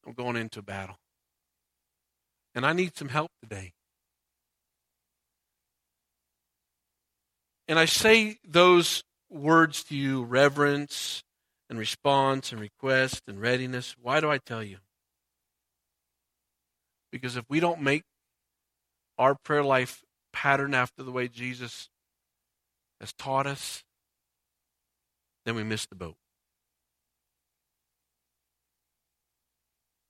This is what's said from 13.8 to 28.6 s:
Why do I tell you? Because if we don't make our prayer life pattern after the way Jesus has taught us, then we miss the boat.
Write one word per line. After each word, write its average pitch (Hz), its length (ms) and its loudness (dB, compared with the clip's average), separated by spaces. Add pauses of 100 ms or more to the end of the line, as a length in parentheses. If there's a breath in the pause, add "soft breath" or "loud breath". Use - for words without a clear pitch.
Why 123 220 0
do 156 100 0
I 147 80 2
tell 113 260 -8
you? 95 160 -16 (2250)
Because 127 260 -8
if 117 120 -12
we 147 100 0
don't 170 220 0
make 143 220 0 (1120)
our 131 180 4
prayer 147 280 0
life 131 400 0 (300)
pattern 139 420 0
after 127 260 -2
the 127 100 -14
way 123 160 -4
Jesus 123 640 -12 (1120)
has 101 140 -16
taught 135 340 -2
us, - 360 -10 (1600)
then 117 100 -4
we 110 80 -4
miss 107 220 -6
the - 100 -20
boat. 87 220 -14 (4000)